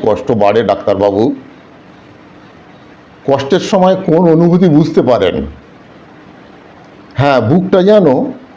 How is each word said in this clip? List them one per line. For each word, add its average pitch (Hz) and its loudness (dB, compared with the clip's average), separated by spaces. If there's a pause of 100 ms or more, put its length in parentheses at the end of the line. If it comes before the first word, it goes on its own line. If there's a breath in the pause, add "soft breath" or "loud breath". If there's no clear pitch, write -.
কষ্ট 107 -2
বাড়ে 107 0
ডাক্তারবাবু।" 101 -2 (1900)
কষ্টের 139 0
সময় 190 0
কোন 170 0
অনুভূতি 175 2
বুঝতে 147 2
পারেন? 98 0 (1700)
হ্যাঁ, 135 0
বুকটা 180 0
যেন 190 2 (260)